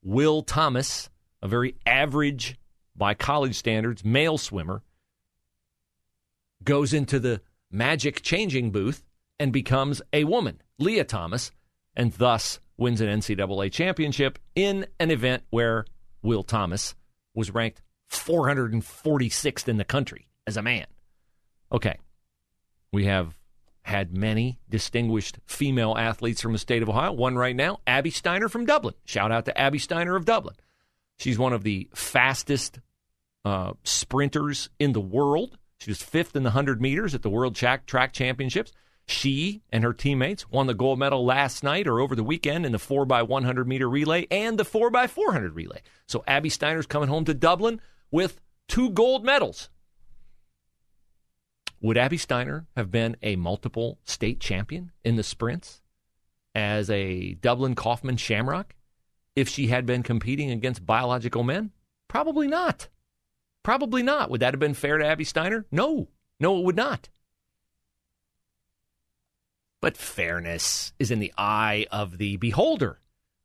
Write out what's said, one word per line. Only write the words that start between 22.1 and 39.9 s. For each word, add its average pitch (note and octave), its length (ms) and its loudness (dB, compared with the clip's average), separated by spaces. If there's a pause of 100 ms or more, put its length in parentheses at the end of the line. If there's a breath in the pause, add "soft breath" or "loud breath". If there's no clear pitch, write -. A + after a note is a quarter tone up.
We G2 140 2
have F#2 300 0 (460)
had F#2+ 340 -4
many A2 420 0 (100)
distinguished A2 760 -2
female A#2+ 520 0
athletes A2+ 440 -2
from A2+ 120 -2
the A2 60 0
state A#2 240 0
of G#2+ 60 0
Ohio. B2+ 240 0
One B2 240 0
right B2 180 0
now, D3+ 320 -2
Abby C#3 240 2
Steiner F#3+ 380 0
from A#3 160 -4
Dublin. B3 300 2 (100)
Shout G#2+ 280 0
out A2+ 120 0
to - 160 -2
Abby C#3 180 2
Steiner F3 380 -2
of F3 80 -2
Dublin. A3 320 0 (640)
She's B2 200 0
one B2+ 140 2
of A2 100 -2
the G2+ 320 -2
fastest, - 840 0 (640)
uh, F#2 300 -2 (100)
sprinters C#3+ 920 0
in C#3+ 140 4
the A2 80 2
world. C#3+ 580 0 (200)
She - 120 -8
was G2 120 -4
fifth - 320 -2
in C#3 80 0
the B2 80 2
hundred C3 300 2
meters C#3 340 0
at - 80 -4
the G#2+ 80 -2
World A#2 240 0
Track, B2 320 0
Track C3 260 0
Championships. C3 600 -2 (340)
She D#3 640 -2
and A2+ 140 2
her A#2+ 80 0